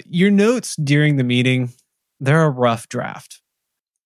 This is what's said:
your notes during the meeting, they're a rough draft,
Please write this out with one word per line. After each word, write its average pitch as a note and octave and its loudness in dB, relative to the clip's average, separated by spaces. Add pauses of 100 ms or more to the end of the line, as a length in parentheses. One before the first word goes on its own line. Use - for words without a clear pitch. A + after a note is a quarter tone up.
your F#3 0
notes G#3 0
during D3 0
the C3 0
meeting, B2 0 (480)
they're C#3+ 2
a D#3 2
rough B2 -2
draft, - -12 (640)